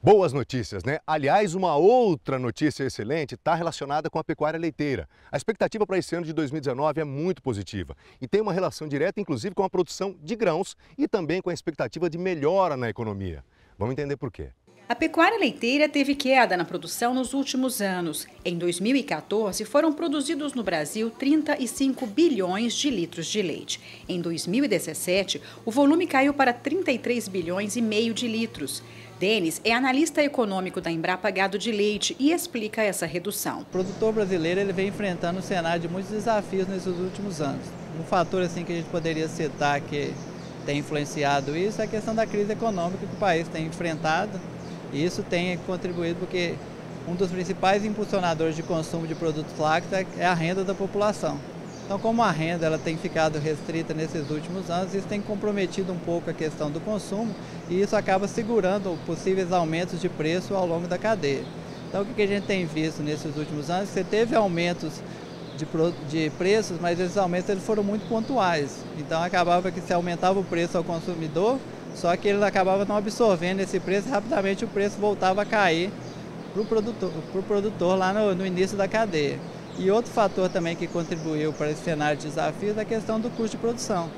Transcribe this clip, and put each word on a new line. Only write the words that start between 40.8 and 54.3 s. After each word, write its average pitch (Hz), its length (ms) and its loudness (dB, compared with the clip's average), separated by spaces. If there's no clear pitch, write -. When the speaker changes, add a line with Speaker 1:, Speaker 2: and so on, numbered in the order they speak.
Speaker 3:
isso 202 260 0
é 214 40 0
a - 20 -6
questão 220 260 -2
da 220 140 2
crise 208 240 0
econômica 190 560 -2
que - 80 -8
o - 20 -10
país 170 300 2
tem 160 180 -4
enfrentado. 165 720 -2
E 143 120 0
isso 180 200 -2
tem 180 420 0
contribuído 175 540 -2
porque 180 340 -2
um 175 80 -2
dos 180 160 0
principais 185 520 2
impulsionadores 180 720 0
de 160 60 -6
consumo 165 460 -2
de 160 80 -4
produtos 156 420 -4
lácteos 170 480 2
é, - 20 0
é 170 60 2
a 180 80 4
renda 170 280 0
da 190 120 -2
população. 196 640 0
Então, 196 140 -4
como 226 240 2
a 214 80 6
renda 160 380 0
ela 156 100 2
tem 160 180 -2
ficado 160 440 0
restrita 160 520 -2
nesses 156 380 -4
últimos 165 400 -4